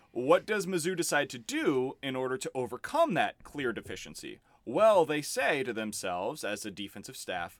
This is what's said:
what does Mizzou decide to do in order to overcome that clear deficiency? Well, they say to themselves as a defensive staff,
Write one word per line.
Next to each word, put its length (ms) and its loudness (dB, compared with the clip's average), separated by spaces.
what 340 4
does 220 -2
Mizzou 280 0
decide 360 2
to 80 -10
do 640 0
in 120 -4
order 220 -2
to 160 -6
overcome 640 0
that 280 0
clear 300 -4
deficiency? 680 -10
Well, 420 6
they 180 -2
say 400 0
to 100 -4
themselves 720 -4
as 200 -4
a 60 -6
defensive 480 -12
staff, 420 -6